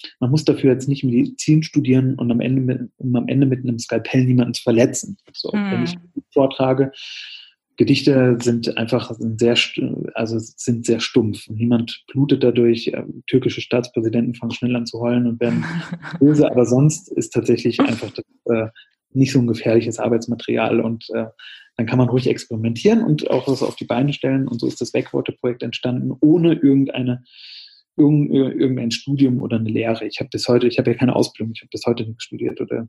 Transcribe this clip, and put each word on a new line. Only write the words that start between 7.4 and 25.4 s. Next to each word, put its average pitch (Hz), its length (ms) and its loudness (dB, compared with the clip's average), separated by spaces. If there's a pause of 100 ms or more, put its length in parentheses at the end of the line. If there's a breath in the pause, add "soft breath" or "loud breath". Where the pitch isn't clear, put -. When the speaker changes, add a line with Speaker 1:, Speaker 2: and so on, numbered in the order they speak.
Speaker 1:
Gedichte 131 600 4
sind 117 380 -2
einfach, 117 380 -2
sind 113 240 -6
sehr 117 160 4
st-, - 260 -2 (320)
also 113 240 -4
sind 113 480 -4
sehr 113 140 2
stumpf. 110 500 0
Niemand 117 640 -2
blutet 135 320 2
dadurch. 117 460 2
Äh, - 140 -6 (240)
türkische 127 340 0
Staatspräsidenten 117 720 -2
fangen 117 160 -8
schnell 120 240 -2
an 117 100 -4
zu 113 140 -12
heulen 120 260 0
und 117 140 -2
werden 117 240 0
Speaker 2:
<laughs> - 560 -10
Speaker 1:
böse, 147 320 6
aber 120 140 4
sonst 131 460 2
ist - 220 -4
tatsächlich 117 460 0
einfach 113 320 0
das, - 140 -12 (200)
äh, 113 240 -2 (440 soft breath)
nicht 135 180 2
so 139 80 4
ein 120 80 2
gefährliches 113 520 0
Arbeitsmaterial 117 800 0
und, 113 340 -4
äh, 113 120 -4 (520 loud breath)
dann 113 100 -2
kann 120 100 0
man 123 120 2
ruhig 127 180 0
experimentieren 117 760 0
und 151 280 0
auch 131 160 -2
was 135 160 -2
auf - 120 -4
die - 100 -12
Beine 131 280 0
stellen 135 340 -2
und 117 120 -6
so 123 80 -4
ist 123 120 -6
das 120 140 -8
Wegworte-Projekt 127 680 -4